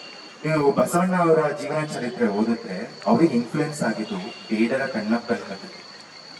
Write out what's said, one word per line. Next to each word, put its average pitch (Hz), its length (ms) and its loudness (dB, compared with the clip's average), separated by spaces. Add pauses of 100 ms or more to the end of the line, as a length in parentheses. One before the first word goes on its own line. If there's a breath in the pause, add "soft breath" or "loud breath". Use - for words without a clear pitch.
(460)
ನೀವು 147 260 4
ಬಸವಣ್ಣ 175 440 2
ಅವರ 160 340 4
ಜೀವನ 147 340 -4
ಚರಿತ್ರೆ 120 440 -2
ಓದಿದ್ರೆ 104 640 -2 (160)
ಅವ್ರಿಗೆ 120 280 4
ಇನ್ಫ್ಲೂಯೆನ್ಸ್ 147 480 -2
ಆಗಿದ್ದು 107 360 -2
ಬೇಡರ 110 680 0
ಕಣ್ಣಪ್ಪನ 110 480 -2
ಕಥೆ. - 520 -10 (540)